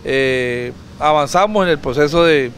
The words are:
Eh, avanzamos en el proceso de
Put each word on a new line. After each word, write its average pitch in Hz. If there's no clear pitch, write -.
Eh, 127
avanzamos 175
en 175
el 151
proceso 147
de 143